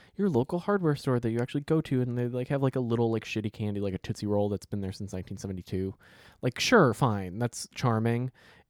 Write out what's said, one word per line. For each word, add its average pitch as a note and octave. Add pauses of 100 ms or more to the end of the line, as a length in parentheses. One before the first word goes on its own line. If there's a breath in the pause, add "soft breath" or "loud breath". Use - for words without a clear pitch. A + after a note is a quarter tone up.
(180 loud breath)
your G3
local E3+
hardware E3+
store B2+
that A#2
you A#2
actually B2
go D#3+
to C3
and B2
they, B2
like, B2+
have, C#3
like, C3+
a C3
little, A#2
like, A2+
shitty G#2+
candy, G#2
like G2
a F#2
Tootsie -
Roll G#2
that's G2+
been G2+
there F#2+
since G2
nineteen F#2+
seventy-two. F#2+ (460 loud breath)
Like, -
sure, E3
fine. G2+
That's -
charming A#2 (380 loud breath)